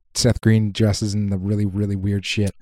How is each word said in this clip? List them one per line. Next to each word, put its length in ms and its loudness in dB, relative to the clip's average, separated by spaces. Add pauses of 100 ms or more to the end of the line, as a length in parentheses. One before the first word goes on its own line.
(160)
Seth 260 2
Green 300 4
dresses 420 0
in 180 -2
the 60 -2
really, 280 -2
really 320 -2
weird 280 -2
shit? 260 -2 (100)